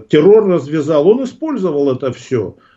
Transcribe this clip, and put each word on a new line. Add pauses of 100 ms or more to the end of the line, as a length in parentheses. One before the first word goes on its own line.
террор
развязал,
он
использовал
это
все. (200)